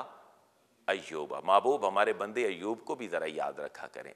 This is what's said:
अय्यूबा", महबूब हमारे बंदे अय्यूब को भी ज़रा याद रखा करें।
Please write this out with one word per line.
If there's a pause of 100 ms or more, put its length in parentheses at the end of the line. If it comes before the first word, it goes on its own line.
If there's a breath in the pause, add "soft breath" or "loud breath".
(880)
अय्यूबा",
महबूब
हमारे
बंदे
अय्यूब
को
भी
ज़रा
याद
रखा
करें।